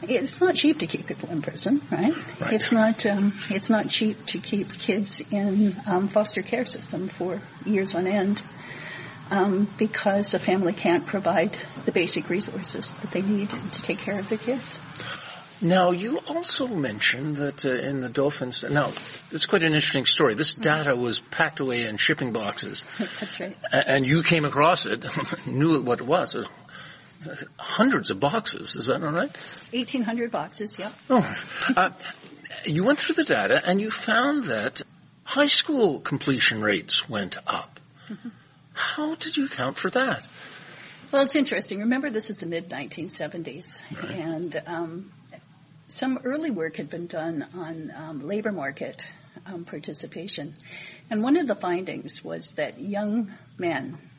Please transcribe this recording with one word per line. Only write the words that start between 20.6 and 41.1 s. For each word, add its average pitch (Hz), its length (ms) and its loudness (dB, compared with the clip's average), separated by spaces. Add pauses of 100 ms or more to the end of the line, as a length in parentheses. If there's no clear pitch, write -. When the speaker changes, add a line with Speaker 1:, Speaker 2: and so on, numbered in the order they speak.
Speaker 2:
data 151 340 2
was 120 240 0
packed - 400 -2
away 123 260 0
in 107 100 -4
shipping 131 360 2
boxes. 104 580 -2
Speaker 1:
<laughs> - 80 -14
That's - 400 -6
right. 190 180 -8 (160)
Speaker 2:
A-, 139 160 4
and 135 160 4
you 156 200 4
came 160 200 4
across 147 420 4
it, - 180 -2 (220)
<laughs> - 200 -8
knew 139 340 4
what 120 200 2
it 120 80 -6
was. 160 260 2
Uh, 113 100 -2 (1120)
hundreds - 540 2
of 95 80 -2
boxes, - 560 0
is 113 120 -4
that 135 140 2
not 156 140 -2
right? 233 160 0 (420)
Speaker 1:
Eighteen 247 300 -2
hundred 233 300 -2
boxes, 202 440 -6
yeah. 196 140 -8 (180)
Speaker 2:
Oh. 240 160 6 (520)
Uh, 180 140 6 (760)
you 160 180 0
went 277 160 4
through - 160 0
the 330 80 2
data 123 420 4
and 185 160 4
you 214 120 -2
found 254 540 2
that 113 360 -2 (400)
high 285 240 2
school 233 540 4
completion 127 600 0
rates 104 480 2
went 101 280 -4 (100)
up. - 320 -6 (300)
Speaker 1:
Mm-hmm. 233 200 -10 (440)
Speaker 2:
How - 420 -2
did 320 220 -4
you 285 100 2
account - 300 -4
for - 140 -2
that? 247 360 0 (840)